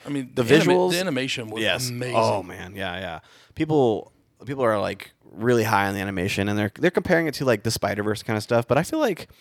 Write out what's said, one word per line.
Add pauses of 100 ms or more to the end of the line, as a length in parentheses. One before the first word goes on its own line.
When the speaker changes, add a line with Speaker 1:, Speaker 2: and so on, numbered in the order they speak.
Speaker 1:
I
mean,
Speaker 2:
the
Speaker 1:
the
anima-,
Speaker 2:
visuals.
Speaker 1:
the
animation
was
Speaker 2:
Yes.
Speaker 1:
amazing.
Speaker 2:
Oh,
man.
Yeah,
yeah. (360)
People, (320)
people
are,
like, (200)
really
high
on
the
animation,
and
they're,
they're
comparing
it
to,
like,
the
Spider-Verse
kinda
stuff.
But
I
feel
like, (140)